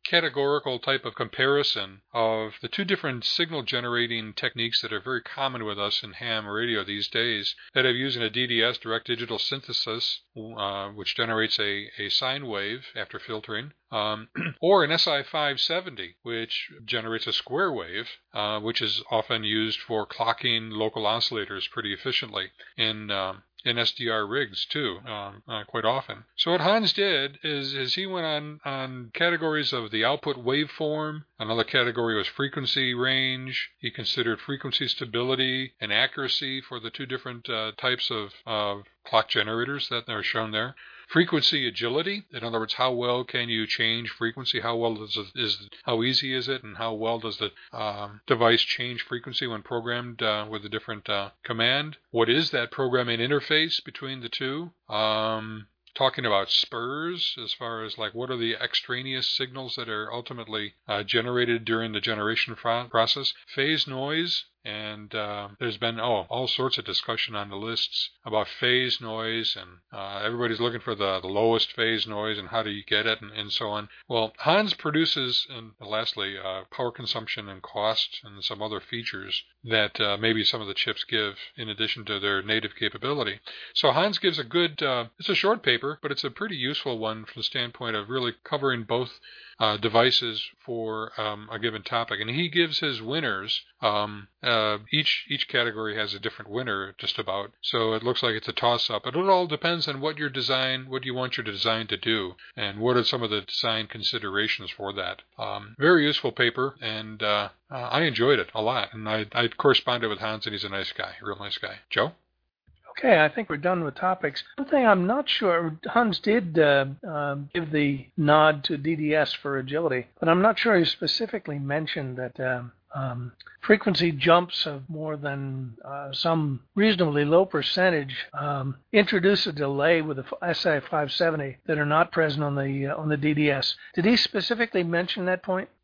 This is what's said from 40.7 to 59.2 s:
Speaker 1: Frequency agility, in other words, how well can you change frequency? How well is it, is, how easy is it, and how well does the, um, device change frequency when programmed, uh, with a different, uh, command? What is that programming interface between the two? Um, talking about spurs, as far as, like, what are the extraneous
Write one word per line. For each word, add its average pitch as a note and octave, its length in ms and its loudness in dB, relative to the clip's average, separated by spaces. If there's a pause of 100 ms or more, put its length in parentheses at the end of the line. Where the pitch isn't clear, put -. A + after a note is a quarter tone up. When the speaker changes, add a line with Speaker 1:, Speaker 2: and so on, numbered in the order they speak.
Speaker 1:
Frequency D#3 600 4
agility, D#3+ 640 -2
in A#2+ 100 -10
other A#2 160 -2
words, A2 160 -2
how B2+ 180 2
well B2 300 2
can A#2+ 260 -2
you A2 160 0
change A2+ 460 0
frequency? A#2 500 -4
How A#2 140 -2
well A#2 300 0
is G#2 120 -6
it, G2+ 100 -4 (100)
is, G2+ 320 -2 (160)
how A#2 180 2
easy C3 320 2
is B2+ 140 -2
it, C3 160 -4
and G#2 120 -14
how A2+ 180 -4
well A2+ 260 0
does A2 180 -6
the, G#2 140 -2 (200)
um, G#2 540 -6
device A#2 360 6
change B2 400 -4
frequency B2 440 -6
when A2 160 -6
programmed, A#2+ 580 -4
uh, G#2+ 300 0
with G#2 140 -8
a G#2 40 -10
different, G#2+ 400 -8
uh, G2+ 220 -2 (140)
command? B2+ 520 0 (140)
What A#2 180 4
is D3+ 220 4
that A#2+ 220 -2
programming B2 480 0
interface D3+ 640 2
between C3+ 360 -10
the A#2 80 -10
two? D3 440 -6 (200)
Um, A2 760 0 (260)
talking C3 320 0
about G2 240 4
spurs, D3+ 920 -2
as A2 120 -6
far A2+ 320 -6
as, G#2 120 -10
like, G#2+ 160 -4
what B2 180 -6
are C3 60 -2
the A#2 180 0
extraneous B2+ 760 -4